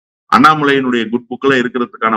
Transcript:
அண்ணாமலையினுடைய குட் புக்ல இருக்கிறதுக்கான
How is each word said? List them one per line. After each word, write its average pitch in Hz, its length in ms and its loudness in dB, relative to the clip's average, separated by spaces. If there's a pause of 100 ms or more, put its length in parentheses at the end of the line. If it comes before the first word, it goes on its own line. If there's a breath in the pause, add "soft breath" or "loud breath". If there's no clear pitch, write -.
(320)
அண்ணாமலையினுடைய 139 760 2
குட் 120 200 -6
புக்ல 131 300 0
இருக்கிறதுக்கான 117 580 -4